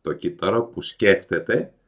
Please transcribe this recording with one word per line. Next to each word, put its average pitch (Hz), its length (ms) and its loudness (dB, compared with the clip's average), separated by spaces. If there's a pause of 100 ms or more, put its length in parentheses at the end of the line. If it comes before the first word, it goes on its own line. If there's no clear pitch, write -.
το 76 100 -4
κύτταρο 101 520 -2
που - 180 -12
σκέφτεται - 920 0 (160)